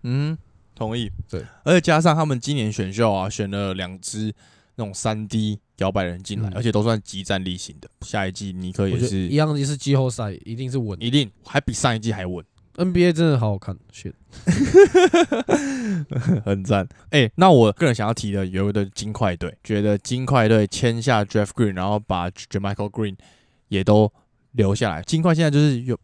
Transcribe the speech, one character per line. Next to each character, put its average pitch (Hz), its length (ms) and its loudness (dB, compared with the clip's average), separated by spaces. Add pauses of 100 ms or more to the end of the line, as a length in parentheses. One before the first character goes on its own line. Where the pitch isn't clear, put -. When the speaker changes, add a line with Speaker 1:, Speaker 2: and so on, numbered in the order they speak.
Speaker 1:
嗯， 143 340 -2 (380)
同 113 200 -6
意。 117 140 -6 (180)
Speaker 2:
对。 87 160 -10 (200)
Speaker 1:
而 156 100 2
且 180 80 6
加 160 180 2
上 160 160 4
他 160 120 0
们 135 120 -2
今 143 160 -4
年 107 160 -2
选 98 220 -6
秀 110 180 2
啊， 95 160 -2
选 101 220 -6
了 101 240 -4
两 92 260 -8
支 107 320 -8 (440)
那 117 100 -8
种 98 80 -12
三 107 340 -6
D 107 320 -2 (180)
摇 95 140 0
摆 98 120 -2
人 87 180 -6
进 101 220 -8
来， 101 60 -4
Speaker 2:
嗯。 92 40 -8
Speaker 1:
而 98 80 -6
且 117 100 0
都 104 120 2
算 113 180 0
集 95 220 -12
战 95 200 -4
力 92 140 -6
型 - 240 -14
的。 - 80 -20 (120)
下 98 260 -6
一 92 40 -6
季 95 220 -10
尼 92 180 -8
克 98 160 -2
也 87 120 0
是 - 60 0
Speaker 2:
我 - 40 -4
觉 98 60 -4
得 95 140 -2
一 139 60 -2
样， 151 220 0
也 139 80 -2
是 143 100 -4
季 139 200 0
后 135 120 2
赛， 110 260 -6 (120)
一 113 80 -10
定 127 160 -8
是 131 80 -4
稳。 107 240 -4
Speaker 1:
一 117 80 -2
定， 127 220 2 (120)
还 - 160 -2
比 - 140 -4
上 120 220 0
一 - 20 -4
季 110 160 -4
还 98 140 -8
稳。 87 180 -8 (320)
Speaker 2:
N 180 140 0
B 175 140 4
A 175 80 4
真 160 180 2
的 131 80 2
好 110 120 0
好 101 60 -4
看， 95 160 -10 (160)
shit。 - 220 -14 (1120)
Speaker 1:
<laughs> 202 1200 -2
很 98 180 -2
赞。 98 240 0 (260)
欸， 131 240 2
那 185 140 6
我 117 220 8
个 165 140 -2
人 123 100 2
想 107 100 -2
要 110 80 0
提 104 200 -6
的 98 120 -2
有 95 220 -2
一 104 60 0
个 104 140 0
金 101 260 -10
块 98 200 0
队， 85 300 -8
觉 104 180 -2
得 104 160 2
金 127 280 -6
块 127 240 4
队 110 180 6
签 117 340 -2
下 110 220 2
Jeff 101 320 -2
Green， 104 180 0
然 92 140 -4
后 104 100 0
把 90 320 -4
JaMychal 101 640 -6
Green 104 240 -6 (540)
也 98 120 0
都 104 300 4 (400)
留 101 240 2
下 110 140 -2
来。 80 140 -6
金 160 180 -2
块 170 120 4
现 160 80 2
在 156 80 4
就 143 80 2
是 143 260 2
有 123 200 -4